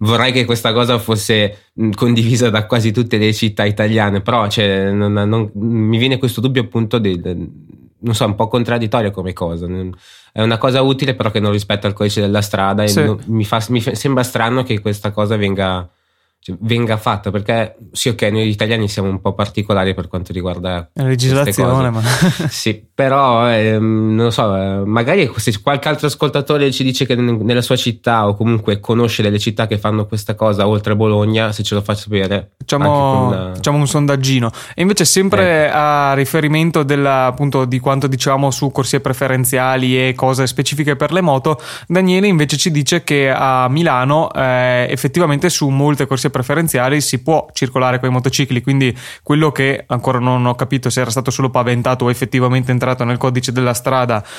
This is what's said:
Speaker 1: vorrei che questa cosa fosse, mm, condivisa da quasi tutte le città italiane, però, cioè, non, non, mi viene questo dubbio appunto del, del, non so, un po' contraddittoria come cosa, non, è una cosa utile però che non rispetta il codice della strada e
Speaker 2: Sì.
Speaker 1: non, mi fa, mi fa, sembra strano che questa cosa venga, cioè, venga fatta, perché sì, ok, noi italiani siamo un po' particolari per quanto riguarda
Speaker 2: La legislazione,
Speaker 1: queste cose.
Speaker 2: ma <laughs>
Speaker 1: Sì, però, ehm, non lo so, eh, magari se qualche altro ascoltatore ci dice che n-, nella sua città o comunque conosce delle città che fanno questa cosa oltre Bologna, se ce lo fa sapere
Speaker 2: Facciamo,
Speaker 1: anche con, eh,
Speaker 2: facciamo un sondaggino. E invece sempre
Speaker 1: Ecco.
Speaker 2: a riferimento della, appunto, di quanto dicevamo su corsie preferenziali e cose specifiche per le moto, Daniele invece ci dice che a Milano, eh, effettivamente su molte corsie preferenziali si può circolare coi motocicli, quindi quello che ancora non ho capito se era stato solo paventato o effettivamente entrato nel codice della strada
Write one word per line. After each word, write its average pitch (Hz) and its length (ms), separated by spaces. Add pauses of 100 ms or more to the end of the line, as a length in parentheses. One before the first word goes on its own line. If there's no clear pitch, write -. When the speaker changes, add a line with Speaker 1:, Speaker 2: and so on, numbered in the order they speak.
Speaker 1:
vorrei 117 320
che 123 120
questa 117 280
cosa 120 260
fosse, 107 680 (140)
mm, 110 120
condivisa 117 580
da 104 160
quasi 113 240
tutte 110 260
le 107 160
città 107 320
italiane, 104 580
però, 117 260
cioè, 98 420
non, 104 220
non, 104 420
mi 110 440
viene 127 200
questo 120 220
dubbio 127 220
appunto 113 360
del, 95 220
del, 87 280 (520)
non 117 160
so, 107 80
un 104 100
po' 110 140
contraddittoria 117 640
come 92 200
cosa, 85 360
non, 92 260 (380)
è 107 100
una 113 160
cosa 131 240
utile 135 320
però 110 160
che 113 80
non 104 140
rispetta 104 340
il 98 80
codice 104 260
della 104 220
strada 101 400
e 107 60
Speaker 2:
Sì. 104 160
Speaker 1:
non, 107 220
mi 110 180
fa, 110 240
mi 123 120
fa, 120 140
sembra 127 300
strano 120 400
che 110 160
questa 101 320
cosa 107 240
venga, 95 520 (520)
cioè, 92 180
venga 113 380
fatta, 104 340
perché 107 460 (160)
sì, - 160
ok, 110 140
noi 110 260
italiani 110 400
siamo 98 200
un 95 120
po' 98 120
particolari 101 640
per 90 140
quanto 90 240
riguarda 90 640
Speaker 2:
La 143 100
legislazione, 131 880
Speaker 1:
queste 113 260 (140)
cose. - 100
Speaker 2:
ma 156 60
<laughs> - 20
Speaker 1:
Sì, - 340 (120)
però, 131 540
ehm, 110 640
non 113 120
lo 117 40
so, 107 260
eh, 98 300
magari 120 500
se 107 240
qualche 143 280
altro 147 180
ascoltatore 143 640
ci 131 140
dice 131 200
che 123 120
n-, 120 260
nella 120 200
sua 127 140
città 113 520
o 101 60
comunque 107 460
conosce 117 420
delle 104 160
città 110 280
che 104 100
fanno 107 300
questa 104 280
cosa 101 340
oltre 107 280
Bologna, 107 560
se 107 100
ce 104 120
lo 101 80
fa 104 120
sapere 98 640
Speaker 2:
Facciamo, 139 720
Speaker 1:
anche 120 100
con, 92 120
eh, 92 60
Speaker 2:
facciamo 147 220
un 147 100
sondaggino. 135 600 (240)
E 160 80
invece 196 220
sempre 185 600
Speaker 1:
Ecco. - 100
Speaker 2:
a 147 380
riferimento 156 720
della, 139 420
appunto, 131 380
di 127 160
quanto 135 260
dicevamo 135 440
su 131 200
corsie 131 300
preferenziali 127 1080
e 127 60
cose 131 320
specifiche 139 500
per 147 160
le 180 100
moto, 147 380 (280)
Daniele 185 400
invece 151 280
ci 175 140
dice 147 320
che 139 320
a 131 340
Milano, 143 640
eh, 127 580
effettivamente 147 600
su 147 180
molte 139 380
corsie 135 300
preferenziali 143 640
si 135 220
può 156 300
circolare 127 460
coi 127 120
motocicli, 127 500
quindi 135 340 (280)
quello 151 300
che 135 340
ancora 127 320
non 123 260
ho 123 100
capito 127 360
se 127 100
era 120 100
stato 123 200
solo 131 180
paventato 123 560
o 123 60
effettivamente 127 600
entrato 123 320
nel 120 120
codice 123 360
della 123 200
strada 120 500 (160)